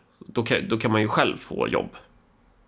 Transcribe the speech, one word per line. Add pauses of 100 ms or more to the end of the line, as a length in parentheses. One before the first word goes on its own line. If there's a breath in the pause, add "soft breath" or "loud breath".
(180)
Då
kan,
då
kan
man
ju
själv
få
jobb. (800)